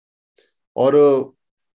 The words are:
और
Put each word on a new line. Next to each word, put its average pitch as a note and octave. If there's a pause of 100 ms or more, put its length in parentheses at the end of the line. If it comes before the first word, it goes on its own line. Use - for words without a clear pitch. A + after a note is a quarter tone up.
(760)
और C#3 (440)